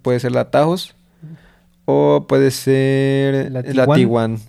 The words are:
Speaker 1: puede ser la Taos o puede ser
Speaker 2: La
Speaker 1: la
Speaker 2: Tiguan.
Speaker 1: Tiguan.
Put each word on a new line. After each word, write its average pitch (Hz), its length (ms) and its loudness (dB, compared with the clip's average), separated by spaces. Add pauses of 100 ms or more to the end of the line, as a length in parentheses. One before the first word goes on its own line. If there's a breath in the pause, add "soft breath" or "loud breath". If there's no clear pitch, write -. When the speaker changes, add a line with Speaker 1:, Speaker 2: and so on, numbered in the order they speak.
Speaker 1:
puede 127 180 -2
ser 127 100 -4
la 123 200 -2
Taos 160 440 0 (920 loud breath)
o 143 420 2
puede 135 240 2
ser 135 1000 0
Speaker 2:
La 127 120 -8
Speaker 1:
la 131 320 2
Speaker 2:
Tiguan. - 20 4
Speaker 1:
Tiguan. 113 420 0 (100)